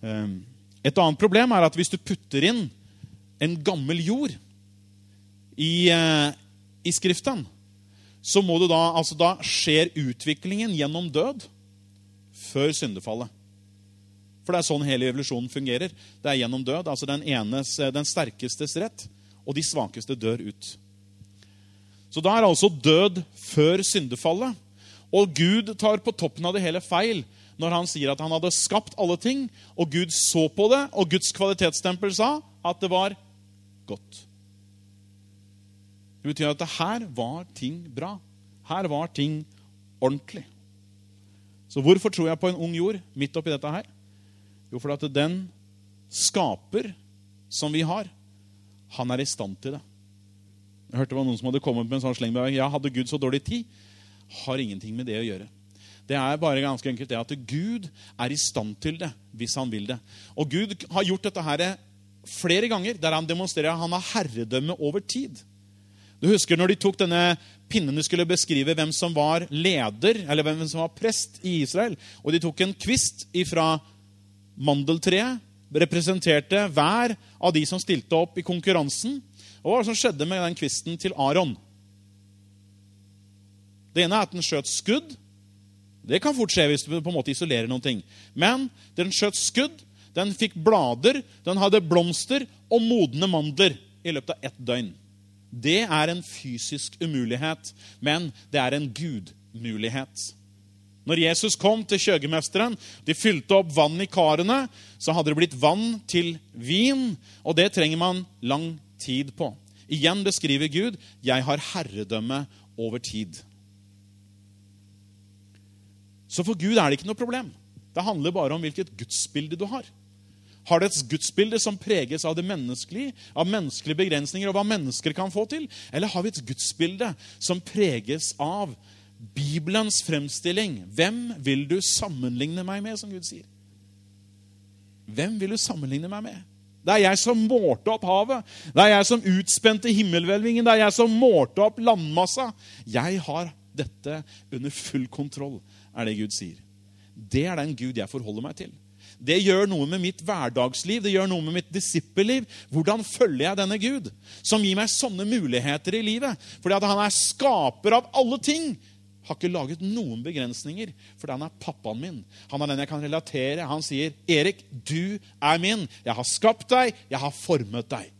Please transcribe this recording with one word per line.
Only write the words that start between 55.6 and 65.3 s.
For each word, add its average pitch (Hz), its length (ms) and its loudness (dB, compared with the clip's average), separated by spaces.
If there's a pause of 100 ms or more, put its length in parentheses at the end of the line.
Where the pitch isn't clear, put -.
Det 139 80 -2
er 139 240 0
bare 143 240 2
ganske 139 240 -4
enkelt 127 240 -6
det 117 80 -4
at 117 140 -8 (160)
Gud 185 420 -6
er - 420 -6
i 147 60 -4
stand 107 420 -4
til 156 200 -6
det, 170 80 -6 (260)
hvis 113 240 -6
han 131 140 -4
vil 104 160 -6
det. 127 80 -6 (420)
Og 151 140 -2
Gud 196 320 -4 (100)
har 190 140 0
gjort 190 180 -2
dette 190 180 -4
her 151 200 0 (600)
flere 190 460 0
ganger, 214 300 -4
der 160 160 0
han 160 100 -2
demonstrerer 165 460 -2
at 165 100 -4
han 170 140 -2
har 185 160 -4
herredømme 131 680 -4
over 147 240 -2
tid. - 400 -8 (800)